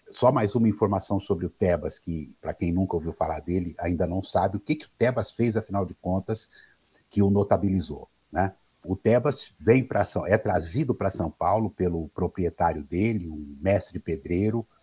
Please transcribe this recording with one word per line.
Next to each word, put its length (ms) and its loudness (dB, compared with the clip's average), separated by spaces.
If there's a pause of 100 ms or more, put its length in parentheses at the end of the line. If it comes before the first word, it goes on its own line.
(100)
Só 200 4
mais 240 0
uma 140 4
informação 500 0
sobre 280 -2
o 40 -4
Tebas, 480 0
que, 420 -8
pra 120 -8
quem 200 -2
nunca 240 0
ouviu 160 -4
falar 280 -4
dele, 380 -4
ainda 280 0
não 160 -2
sabe 340 -2
o 40 -4
que 140 -4
que 120 -8
o 120 -20
Tebas 320 0
fez, 260 0
afinal 300 -2
de 80 -12
contas, 560 -4 (580)
que 140 2
o 80 6
notabilizou, 800 0 (200)
né? 240 -2 (300)
O 120 -2
Tebas 600 0
vem 240 4
pra 220 0
São, 220 -4
é 100 6
trazido 580 0
pra 160 -2
São 200 -4
Paulo 400 0
pelo 380 -2
proprietário 760 -2
dele, 480 -2
um 320 -12
mestre 360 0
pedreiro 680 -2 (160)